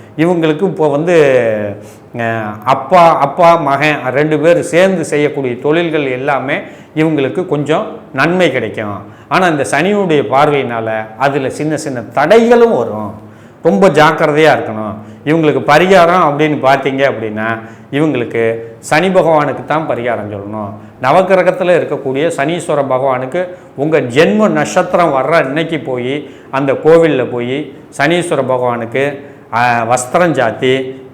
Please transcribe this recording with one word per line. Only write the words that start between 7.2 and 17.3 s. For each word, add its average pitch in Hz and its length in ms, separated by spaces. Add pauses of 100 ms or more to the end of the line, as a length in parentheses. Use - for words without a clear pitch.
கொஞ்சம் 151 400 (280)
நன்மை 165 380
கிடைக்கும். 104 640 (140)
ஆனா 180 200
இந்த 147 240
சனியுடைய 170 500 (100)
பார்வையினால 127 600 (260)
அதுல 139 320
சின்ன 151 280
சின்ன 135 220 (140)
தடைகளும் 226 640
வரும். 107 460 (400)
ரொம்ப 190 260
ஜாக்கிரதையா 151 640
இருக்கணும். 110 400 (300)
இவங்களுக்கு 151 420
பரிகாரம் 175 600
அப்படின்னு 147 360
பார்த்தீங்க 135 380 (100)
அப்படின்னா, 110 360 (440)